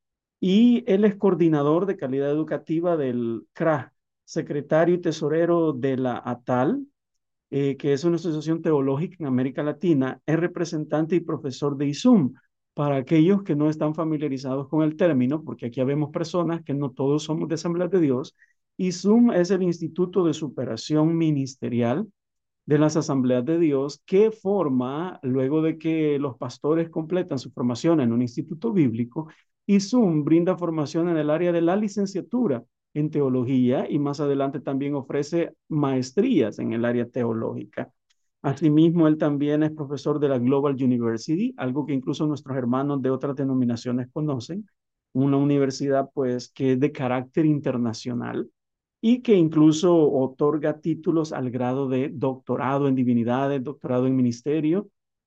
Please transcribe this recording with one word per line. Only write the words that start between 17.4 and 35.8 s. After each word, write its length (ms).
de 60
Asambleas 380
de 80
Dios, 360
isum 540
es 200
el 100
Instituto 640
de 80
Superación 840
Ministerial 920
de 140
las 180
Asambleas 480
de 140
Dios, 480
que 240
forma, 880
luego 400
de 160
que 400
los 220
pastores 500
completan 480
su 140
formación 500
en 100
un 120
instituto 500
bíblico, 540
isum 560
brinda 340
formación 520
en 80
el 120
área 220
de 100
la 140
licenciatura 880
en 160
teología 760
y 120
más 200
adelante 420
también 340
ofrece 580
maestrías 880